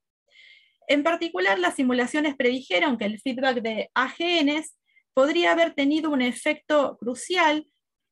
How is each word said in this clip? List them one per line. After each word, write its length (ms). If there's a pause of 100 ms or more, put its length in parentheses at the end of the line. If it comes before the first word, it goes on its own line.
(880)
En 160
particular, 560
las 160
simulaciones 640
predijeron 640
que 80
el 140
feedback 420
de 320
A 140
G 340
Ns 320 (380)
podría 400
haber 220
tenido 360
un 120
efecto 760
crucial 680 (460)